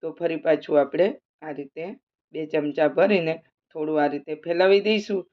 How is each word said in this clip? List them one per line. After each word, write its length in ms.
તો 100
ફરી 260
પાછું 380
આપણે 300
આ 160
રીતે 300
બે 140
ચમચા 420
ભરીને 440
થોડું 220
આ 120
રીતે 260
ફેલાવી 460
દઈશું 380